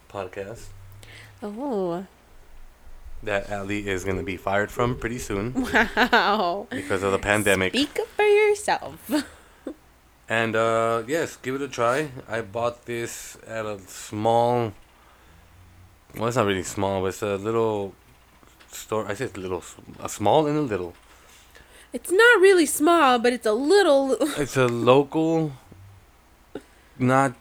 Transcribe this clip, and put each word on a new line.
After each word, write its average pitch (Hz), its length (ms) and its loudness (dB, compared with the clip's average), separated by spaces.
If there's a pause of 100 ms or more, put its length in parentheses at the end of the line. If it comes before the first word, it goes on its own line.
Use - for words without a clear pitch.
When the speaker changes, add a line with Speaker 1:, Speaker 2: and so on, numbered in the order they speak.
Speaker 1:
podcast 98 580 -12 (760)
Speaker 2:
Oh. 208 640 -6 (1160)
Speaker 1:
that 101 280 -4
Ali 101 360 -6
is 92 160 -2
gonna 92 200 -2
be 90 140 -6
fired 98 340 0
from 123 260 -2
pretty 120 220 -6
soon 110 340 -4
Speaker 2:
Wow. 214 1160 0
Speaker 1:
because 233 340 -4
of 98 80 2
the 95 80 2
pandemic. 98 540 2
Speaker 2:
Speak 277 260 -4
up 453 80 -4
for - 180 -2
yourself. 415 840 0
<laughs> 277 140 0 (1040)
Speaker 1:
And, 113 280 0
uh, 113 500 2
yes, 143 320 -4
give 127 160 -8
it 135 80 -6
a 139 60 -8
try. 131 420 0 (180)
I 110 140 -6
bought 117 460 -6
this 117 580 -10
at 110 180 -8
a 104 140 -6 (100)
small, 117 840 0 (1400)
well, 107 100 -4
it's 120 80 -2
not 110 120 2
really 95 160 0
small, 98 380 -2
but 95 80 -2
it's - 120 -8
a 101 140 -2
little 107 580 -2 (800)
store. 107 360 -6
I 104 60 -4
said 101 240 -8
little, 92 240 -6 (380)
a - 100 -10
small 123 380 2
and 147 100 0
a 151 40 0
little. 92 340 -4 (1000)
Speaker 2:
It's - 180 -8
not 440 300 8
really 370 240 8
small, 294 540 4
but 240 140 2
it's 240 120 -4
a 214 80 2
little 277 680 4
<laughs> - 20 2 (140)
Speaker 1:
It's 147 220 -2
a 131 80 6
local, 143 840 4 (1500)
not 131 440 2